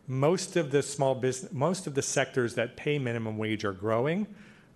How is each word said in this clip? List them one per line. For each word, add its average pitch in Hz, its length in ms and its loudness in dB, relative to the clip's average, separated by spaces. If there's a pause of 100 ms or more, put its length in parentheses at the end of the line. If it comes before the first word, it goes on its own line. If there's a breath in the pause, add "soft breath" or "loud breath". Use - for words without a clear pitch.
most 151 480 2
of 156 140 2
the 143 120 4
small 135 320 0
business, 127 380 -2
most 175 340 0
of 147 80 -6
the 135 60 2
sectors 127 540 0
that 117 220 -2
pay 147 220 0
minimum 117 380 -2
wage 107 300 -2
are 98 80 -2
growing. 120 520 0 (500 loud breath)